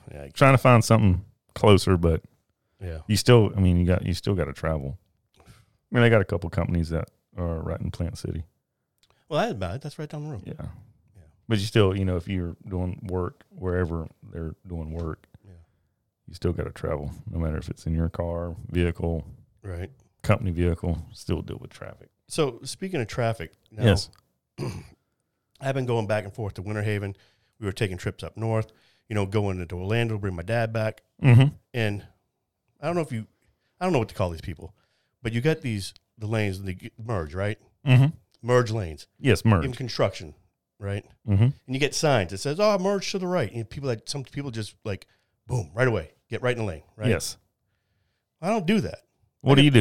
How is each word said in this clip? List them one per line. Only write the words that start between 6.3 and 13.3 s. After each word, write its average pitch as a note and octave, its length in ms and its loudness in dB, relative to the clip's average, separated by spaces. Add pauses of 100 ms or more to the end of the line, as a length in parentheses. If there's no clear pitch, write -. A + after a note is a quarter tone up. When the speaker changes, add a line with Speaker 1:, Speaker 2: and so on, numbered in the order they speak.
Speaker 2:
companies E2+ 400 -2
that D#2+ 180 -4 (280)
are E2+ 240 -4
right D#2+ 200 -6
in F2 120 -6
Plant E2 260 -6
City. E2 240 -8 (840)
Speaker 1:
Well, D3+ 120 0
that's A3+ 140 -2
bad. G2 260 -6
That's - 180 -12
right D3+ 100 -10
down D3+ 160 -10
the D#3 60 -10
road. G#2 140 -10
Speaker 2:
Yeah. - 140 -12
Speaker 1:
Yeah. - 640 -18 (260)
Speaker 2:
But A2+ 100 2
you G2 80 -2
still, G2+ 300 4
you F#2+ 80 0
know, F#2 120 0
if E2 120 -4
you're F2 280 -4 (120)
doing F2+ 300 -6 (100)
work F2+ 420 -6